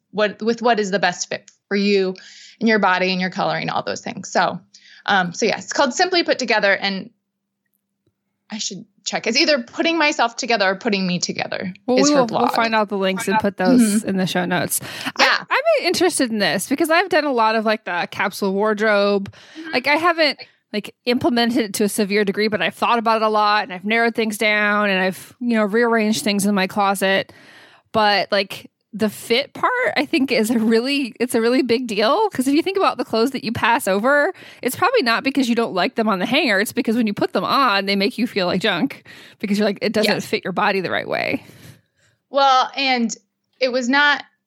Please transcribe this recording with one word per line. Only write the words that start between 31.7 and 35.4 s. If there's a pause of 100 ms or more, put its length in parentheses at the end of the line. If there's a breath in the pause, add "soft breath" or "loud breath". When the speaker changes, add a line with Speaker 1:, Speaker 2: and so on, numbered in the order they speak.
Speaker 2:
deal.
'Cause
if
you
think
about
the
clothes
that
you
pass
over, (300 loud breath)
it's
probably
not
because